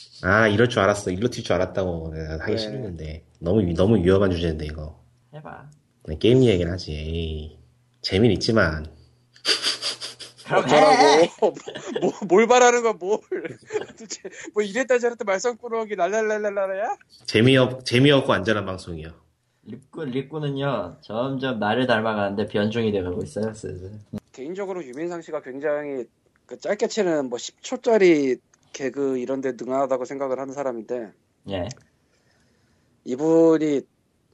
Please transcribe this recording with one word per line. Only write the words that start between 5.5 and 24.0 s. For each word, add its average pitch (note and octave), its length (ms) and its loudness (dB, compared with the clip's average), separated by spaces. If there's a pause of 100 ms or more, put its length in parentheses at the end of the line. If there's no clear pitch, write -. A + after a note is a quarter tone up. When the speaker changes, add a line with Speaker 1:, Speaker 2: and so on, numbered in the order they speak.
Speaker 1:
네, D#2+ 100 -6
게임 B2+ 260 4
이야기는 F2 280 2
하지. F2 220 -8
에이, D#2 640 -8 (420)
재미는 G#2 340 2
있지만. E2 500 0 (1600)
Speaker 3:
그럼 C#3+ 180 0
Speaker 2:
어쩌라고. D3 300 6
Speaker 3:
해! D3 420 6
Speaker 2:
<laughs> - 60 -20
뭐, G#3 120 2 (480)
뭐, F3+ 100 2 (180)
뭘 G#3+ 180 6
바라는 A#3+ 360 6
거야, A3+ 100 0
뭘. F#3 260 -2
<laughs> - 720 -8
도대체 - 320 -16 (320)
뭐, G#3 100 0
이랬다 A#3 360 0
저랬다 A#3+ 260 -4
말썽꾸러기 A3 720 -4
랄랄랄랄랄라야? G#3 1000 -2 (280)
Speaker 1:
재미없-, B2+ 580 4
재미없고 C3+ 480 4
안전한 G2+ 340 0
방송이요. E2+ 440 -10 (560)
Speaker 3:
리꾸, - 380 -16
리꾸는요, C#3 960 -4
점점 B2+ 580 -4
나를 A2+ 280 0
닮아가는데 G#2+ 600 0
변종이 A2 440 0
돼가고 F2+ 320 -4
있어요, G#2+ 300 -6
슬슬. F2+ 380 -12 (420)